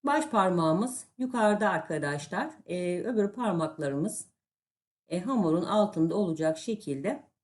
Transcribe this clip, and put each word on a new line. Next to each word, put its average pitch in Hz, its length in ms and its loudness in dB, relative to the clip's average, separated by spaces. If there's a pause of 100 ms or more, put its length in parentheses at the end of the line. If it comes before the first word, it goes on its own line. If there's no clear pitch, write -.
Baş 302 260 2
parmağımız 185 760 2 (100)
yukarıda 214 520 2
arkadaşlar. 160 840 -4 (120)
Ee, 180 380 -4
öbür 208 300 0
parmaklarımız, 160 1000 -2 (760)
e, 175 120 -4
hamurun 180 460 2
altında 196 500 2
olacak 160 420 0
şekilde 202 720 -6 (140)